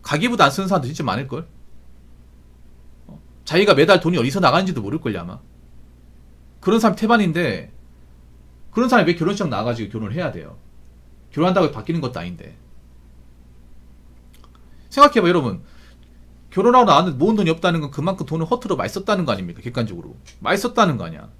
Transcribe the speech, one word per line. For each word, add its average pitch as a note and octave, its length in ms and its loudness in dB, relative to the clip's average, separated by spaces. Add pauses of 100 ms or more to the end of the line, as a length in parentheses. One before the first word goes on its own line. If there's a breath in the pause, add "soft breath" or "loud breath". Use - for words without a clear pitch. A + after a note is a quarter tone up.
가계부도 G#3 420 0
안 C#3 80 2
쓰는 F#3+ 160 -4
사람도 F3 180 0
진짜 D#3 160 -8
많을걸? C3+ 460 -6 (1600)
어? - 120 -20 (240)
자기가 G3 300 4
매달 E3 240 6
돈이 F3 200 0
어디서 C3 200 -2
나가는지도 F3 440 2
모를걸요, G#2+ 380 -6
아마. F2+ 200 -14 (1200)
그런 A3+ 180 0
사람 G#3+ 160 2
태반인데 E3+ 760 0 (960)
그런 B3 180 0
사람이 D#3+ 200 4
왜 F3 80 2
결혼 E3+ 180 0
시장 G3+ 160 -4
나와가지고 A2 400 -4
결혼을 G#2+ 240 -8
해야 D#3+ 160 -4
돼요? D#2+ 280 -16 (760)
결혼한다고 F3+ 400 2
바뀌는 D#3+ 280 -6
것도 B2 200 -6
아닌데. F2 360 -14 (2250 soft breath)
생각해봐, C#4 380 6
여러분. C3+ 360 0 (920 soft breath)
결혼하고 A#3+ 300 6
나왔는데 D#3 320 4
모은 G#3 180 2
돈이 F#3+ 140 2
없다는 E3 320 0
건 C#3 80 -8
그만큼 E3+ 340 -4
돈을 D#3+ 220 -4
허투루 A3+ 300 -2
많이 - 120 -4
썼다는 F#3+ 380 -2
거 B2+ 60 -2
아닙니까? F2+ 280 -8
객관적으로. G#2+ 560 -8 (240)
많이 E3 160 0
썼다는 G3+ 400 0
거 F#2+ 80 -8
아니야. D#2+ 240 -14 (120)